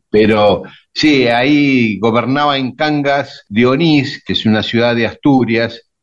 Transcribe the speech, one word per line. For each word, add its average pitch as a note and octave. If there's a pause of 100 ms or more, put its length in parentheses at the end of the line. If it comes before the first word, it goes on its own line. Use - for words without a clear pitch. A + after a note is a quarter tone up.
Pero G#2+ (300)
sí, C#3
ahí B2+
gobernaba B2
en C3
Cangas C#3+
Dionís, C3
que F#2+
es -
una G#2+
ciudad A#2+
de A#2
Asturias, A#2 (220)